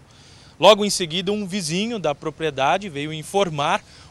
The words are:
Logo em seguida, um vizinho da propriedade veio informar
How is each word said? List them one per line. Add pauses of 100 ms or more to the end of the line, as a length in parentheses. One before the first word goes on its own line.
(600)
Logo
em
seguida,
um
vizinho
da
propriedade
veio
informar (260)